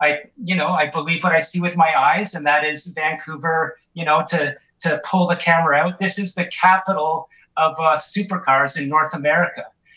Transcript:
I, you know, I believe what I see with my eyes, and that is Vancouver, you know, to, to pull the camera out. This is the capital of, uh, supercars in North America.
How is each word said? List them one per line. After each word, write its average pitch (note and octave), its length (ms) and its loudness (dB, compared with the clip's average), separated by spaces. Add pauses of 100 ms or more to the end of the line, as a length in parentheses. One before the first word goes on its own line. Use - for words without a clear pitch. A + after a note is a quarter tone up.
I, D3 180 2 (220)
you F#3 140 -2
know, D#3 140 0
I D3+ 200 0
believe E3 340 -4
what F3 100 2
I D#3+ 60 6
see F3 200 -4
with F3 160 -2
my D#3+ 180 4
eyes, D3+ 400 2
and D3+ 120 -6
that D3+ 180 2
is D3+ 320 -4
Vancouver, D#3+ 840 -4 (160)
you E3 120 -6
know, D#3 240 2
to, D3 260 -2 (260)
to D#3 240 -2
pull F3+ 220 2
the F3 80 2
camera E3 420 4
out. F3 220 0
This F#3+ 180 -2
is G3 180 -6
the F3 100 -2
capital F3+ 840 0 (300)
of, D#3+ 200 0
uh, D#3+ 200 2
supercars D3+ 840 0
in C#3 80 -4
North D#3 260 2
America. D#3 520 0 (320)